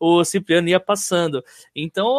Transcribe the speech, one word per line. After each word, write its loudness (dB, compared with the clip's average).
o 4
Cipriano 0
ia 2
passando. -2
Então, -4